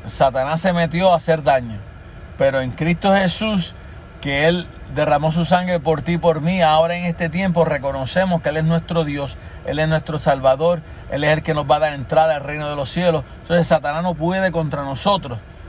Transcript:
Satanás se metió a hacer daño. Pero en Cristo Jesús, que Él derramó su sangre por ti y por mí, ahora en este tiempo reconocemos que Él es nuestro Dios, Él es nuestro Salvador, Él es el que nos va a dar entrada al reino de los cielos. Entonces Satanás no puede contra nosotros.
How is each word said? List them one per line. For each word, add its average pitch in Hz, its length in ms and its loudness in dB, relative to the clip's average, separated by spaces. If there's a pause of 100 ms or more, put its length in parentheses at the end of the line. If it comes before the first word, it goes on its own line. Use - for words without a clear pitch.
Satanás 135 560 0
se 185 120 0
metió 170 400 2
a 170 40 6
hacer 160 280 0
daño. 123 340 0 (600)
Pero 135 220 2
en 127 120 -4
Cristo 170 420 0
Jesús, 196 640 0 (440)
que 143 280 2
Él 175 180 0 (300)
derramó 151 340 2
su 165 140 0
sangre 180 340 2
por 156 240 0
ti 170 120 -2
y 170 40 0
por 160 220 2
mí, 180 200 0
ahora 165 360 4
en 175 80 -6
este 170 240 -2
tiempo 175 360 2
reconocemos 151 800 0
que 151 60 -4
Él 147 80 -2
es 160 80 0
nuestro 165 400 0
Dios, 143 320 -4 (280)
Él 143 140 -4
es 156 100 2
nuestro 156 300 -2
Salvador, 139 640 2 (300)
Él 139 100 -4
es 151 120 2
el 156 100 0
que 160 100 -2
nos 143 160 0
va 151 60 6
a 147 40 -2
dar 151 120 2
entrada 156 420 2
al 143 80 -4
reino 147 260 -6
de 147 60 -4
los 139 160 -4
cielos. 170 320 2 (200)
Entonces 170 260 2
Satanás 156 340 0
no 180 120 -2
puede 185 360 0
contra 156 320 -4
nosotros. 139 560 -2 (300)